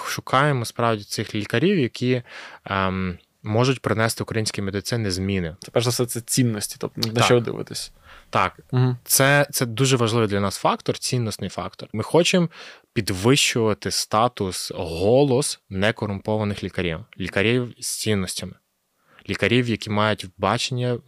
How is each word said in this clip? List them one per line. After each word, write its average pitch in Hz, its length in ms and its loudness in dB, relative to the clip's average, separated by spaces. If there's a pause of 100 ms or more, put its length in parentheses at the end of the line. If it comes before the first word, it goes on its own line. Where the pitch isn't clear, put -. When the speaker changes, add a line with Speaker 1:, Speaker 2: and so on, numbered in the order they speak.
Speaker 1:
шукаємо 135 600 2
справді 113 380 0
цих - 320 -6
лікарів, 123 440 2
які, 123 420 0 (440)
ем, 95 520 -2 (260)
можуть 120 380 0
принести 110 420 -2
українській 107 380 -4
медицині 101 480 -4
зміни. 92 500 -2
Speaker 2:
Це, - 120 -18
перш 120 140 0
за 123 40 2
все, 123 160 0
це 117 160 -6
цінності, 113 580 -2
тобто - 280 -8
на 110 60 -6
Speaker 1:
Так. 113 120 4
Speaker 2:
що 127 100 6
ви 120 60 6
дивитесь? - 500 -8 (380)
Speaker 1:
Так. 95 300 0 (120)
Speaker 2:
Мгм. 127 320 2
Speaker 1:
Це, 143 480 4
це - 140 -2
дуже 127 320 2
важливий 117 320 2
для 101 100 0
нас 98 180 0
фактор, - 420 -2
цінностний 110 500 -4
фактор. - 440 -10
Ми 107 100 -4
хочемо 175 460 4 (440)
підвищувати 104 1000 2
статус, - 840 0
голос 120 840 2 (100)
некорумпованих 104 920 -2
лікарів, 87 360 -4 (200)
лікарів 107 600 0
з - 80 -10 (120)
цінностями, 98 540 -4 (760)
лікарів, 110 400 2
які 107 200 -4
мають 104 360 0 (120)
бачення 120 680 -2